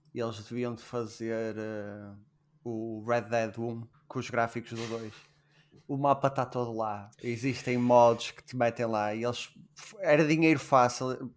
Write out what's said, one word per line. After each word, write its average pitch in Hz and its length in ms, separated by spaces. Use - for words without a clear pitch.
eles 113 300
deviam 120 320
de 110 80
fazer, 113 720
eh, 104 540
o 113 440
Red 117 220
Dead 113 280
um 117 300
com - 120
os 117 100
gráficos 117 420
do 113 160
dois. 113 260
O 143 100
mapa 139 320
tá 135 160
todo 120 260
lá, 107 380
existem 123 560
mods 120 540
que - 120
te - 120
metem 120 300
lá 104 280
e 113 100
eles, 120 260
era 160 260
dinheiro 156 340
fácil, 123 760